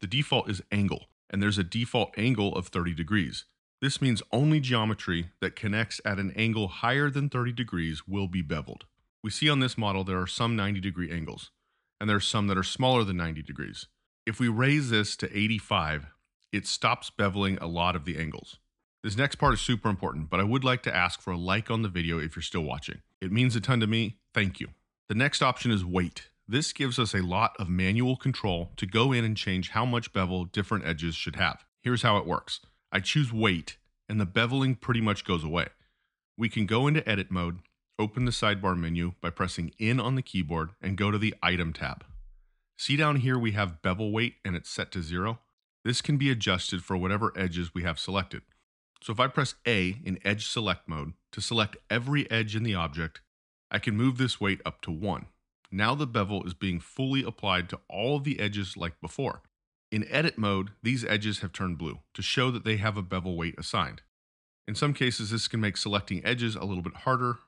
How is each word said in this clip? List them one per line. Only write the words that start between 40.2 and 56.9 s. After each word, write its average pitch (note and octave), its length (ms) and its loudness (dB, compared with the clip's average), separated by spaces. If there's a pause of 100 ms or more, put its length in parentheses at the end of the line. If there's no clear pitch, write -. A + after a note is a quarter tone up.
keyboard, E2 480 -2 (100)
and F#2+ 160 -2
go G2+ 140 2
to G#2 80 2
the G#2+ 240 0
item F2 300 2
tab. - 320 -8 (720)
See - 160 0
down D3 220 4
here B2+ 240 2
we A2+ 120 2
have G2 300 0
bevel G#2 300 0
weight, A#2 220 0 (100)
and F#2 100 -2
it's E2 160 -8
set - 220 -6
to F#2 100 -4
zero. F2+ 380 -4 (440)
This B2 160 0
can D3 160 0
be C#3 140 2
adjusted G2 540 0
for F#2+ 120 -2
whatever G2 400 0
edges F2 380 -2
we F2 80 -4
have F2 160 -2
selected. - 440 -4 (600)
So A#2 100 -6
if G#2 60 -2
I B2+ 80 6
press C3+ 300 -2 (100)
A G2 380 2
in F#2 200 -4
edge G#2 220 0
select G2+ 420 -2
mode D#2 260 -6 (180)
to - 80 -10
select A2 360 0 (140)
every C3 400 0
edge A2+ 240 0
in A2 80 0
the A2 140 0
object, E2 440 -2 (480)
I G#2 120 0
can G#2+ 160 0
move B2+ 200 2
this B2+ 240 0
weight G2 240 2
up - 180 -6
to F2+ 100 -6
one. E2+ 340 -4 (460)
Now G#2+ 240 0
the D3 100 -2
bevel G2+ 380 0
is F2 100 -6
being F#2 240 -2
fully C3 460 -2